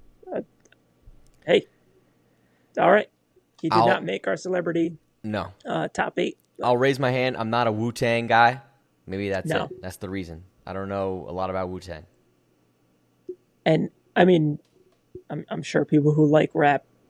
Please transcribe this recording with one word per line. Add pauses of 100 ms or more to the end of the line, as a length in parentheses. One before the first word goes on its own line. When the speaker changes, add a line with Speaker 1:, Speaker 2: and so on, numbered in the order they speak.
(320)
Speaker 1:
uh, (1080)
hey, (1120)
all
right. (540)
He
did
Speaker 2:
I'll
Speaker 1:
not
make
our
celebrity, (260)
Speaker 2:
No. (120)
Speaker 1:
uh,
top
eight. (260)
Speaker 2:
I'll
raise
my
hand.
I'm
not
a
Wu-Tang
guy. (460)
Maybe
that's
Speaker 1:
No.
Speaker 2:
it.
That's
the
reason. (220)
I
don't
know
a
lot
about
Wu-Tang. (1600)
Speaker 1:
And, (260)
I
mean, (720)
I'm,
I'm
sure
people
who
like
rap (260)